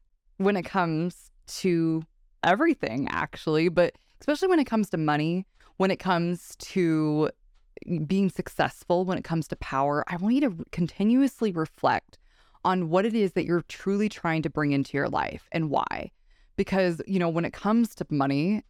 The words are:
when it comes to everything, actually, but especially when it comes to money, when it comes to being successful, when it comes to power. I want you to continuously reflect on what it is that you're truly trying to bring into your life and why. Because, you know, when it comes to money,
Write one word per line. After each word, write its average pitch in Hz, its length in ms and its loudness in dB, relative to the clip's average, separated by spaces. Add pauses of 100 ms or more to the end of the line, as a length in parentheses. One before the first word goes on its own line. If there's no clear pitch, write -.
(360)
when 202 200 2
it 175 80 -4
comes 170 640 -2 (180)
to 165 540 0 (420)
everything, 190 640 2
actually, 160 580 0
but 170 260 2 (260)
especially 302 280 0
when 349 120 4
it 262 60 0
comes 220 240 0
to 185 60 -2
money, 156 500 0 (320)
when 190 120 2
it 185 80 0
comes 175 600 -2
to 156 720 0 (760)
being 190 240 2
successful, - 760 -2
when 180 140 -2
it - 60 -8
comes 165 240 -4
to - 80 -8
power. 143 500 -2
I 175 100 -6
want 202 180 0
you 277 80 2
to 175 280 -2
continuously 220 800 2
reflect 151 680 -2 (460)
on 185 240 2
what 180 160 2
it 226 100 0
is 202 180 2
that 180 120 -2
you're 170 240 0
truly 202 400 -2
trying 160 340 -2
to 151 80 -2
bring 147 220 0
into 139 240 0
your 139 120 0
life - 440 -4
and 160 180 -2
why. - 400 -4 (460)
Because, 185 500 0
you 190 120 0
know, 175 100 2
when 165 160 0
it - 80 -4
comes 226 440 0
to - 140 -6
money, 147 600 2